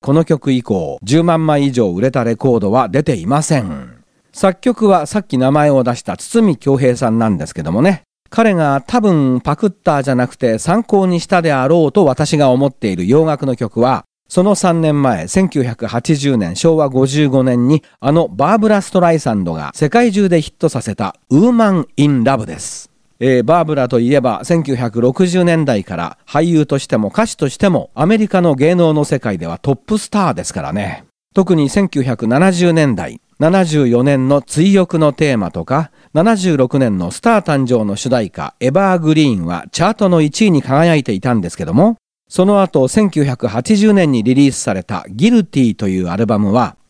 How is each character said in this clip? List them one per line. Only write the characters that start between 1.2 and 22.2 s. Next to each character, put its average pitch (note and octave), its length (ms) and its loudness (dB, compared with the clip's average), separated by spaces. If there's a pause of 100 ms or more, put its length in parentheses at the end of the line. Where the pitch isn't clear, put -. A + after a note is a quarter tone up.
万 E3 240 0
枚 D3 200 2
以 C#3 40 0
上 A#2+ 220 0
売 F2+ 80 -4
れ C3 100 0
た B2+ 140 -2
レ A2+ 100 -2
コ B2 220 2
ー - 20 0
ド G2+ 140 0
は B2 160 0
出 C3 160 -2
て D3 100 -2
い F2 140 -6
ま C#3+ 140 0
せ D3+ 180 0
ん。 D2+ 320 -10 (400)
作 F#3+ 280 -2
曲 A3+ 280 0
は E3+ 180 2
さ G#3+ 140 -4
っ F#3 80 -12
き B2+ 100 -2
名 C3 140 2
前 D3 180 2
を C3 140 2
出 A#2+ 100 -2
し - 80 -10
た - 140 -8
筒 - 260 -2
美 F#3 140 2
京 C3+ 200 0
平 B2+ 200 2
さ A#2+ 140 -2
ん A2+ 100 0
な A2+ 80 2
ん F#2+ 100 0
で D2 80 -6
す - 80 -16
け E2+ 80 -8
ど D#2 80 -6
も G2 100 0
ね。 F3+ 220 0 (320)
彼 A3+ 200 2
が C#3+ 300 0
多 B3 160 -2
分 C#3+ 400 2
パ D3 140 -2
ク G#3 140 -2
っ - 20 0
た D3 320 -2
じ C3+ 80 -4
ゃ B2+ 60 0
な B2 100 0
く - 80 -18
て A2+ 240 -2
参 F#3+ 240 0
考 G3 240 0
に F3 140 0
し - 80 -12
た F3+ 120 2
で E3 120 0
あ C3 160 0
ろ E3 160 4
う C#3 80 0
と G3+ 120 2
私 D3 320 0
が C#3 140 4
思 C3 160 2
っ C3 60 -2
て A2 180 -6
い F2+ 60 -4
る F2+ 100 -4
洋 D3 180 4
楽 D3 220 -4
の B2+ 80 -2
曲 A2+ 260 -6
は、 A#2+ 260 0 (220)
そ - 140 0
の G3 140 2
三 E3+ 240 0
年 D3+ 220 0
前、 F#2+ 260 -2
千 F#3+ 200 0
九 C#3 140 -2
百 A#2 240 -6
八 A#2 300 -2
十 C#3 200 -2
年、 F2+ 200 -4
昭 E3 200 2
和 D3+ 120 0
五 C3 180 2
十 C#3+ 220 0
五 C3 160 2
年 B2 240 0
に、 D3+ 160 2 (160)
あ C#3 100 -2
の E3 160 2
バ D#3 300 0
ー - 20 0
ブ G#3+ 120 2
ラ・ G3+ 120 2
ス - 80 -14
ト F#3+ 80 0
ラ E3+ 140 4
イ D#3+ 80 0
サ A#2+ 140 -2
ン G2 100 -2
ド E2+ 100 -4
が D2 220 -8
世 D3+ 120 0
界 A#3+ 220 2
中 G3 180 0
で E3+ 120 2
ヒ - 100 -8
ッ - 80 -20
ト D#3+ 100 0
さ B2+ 140 -4
せ G2+ 140 -6
た G2 180 -6 (160)
ウ F#3 200 4
ー - 20 2
マ A3+ 180 2
ン・ F3 160 0 (100)
イ D3 120 2
ン・ C3 160 0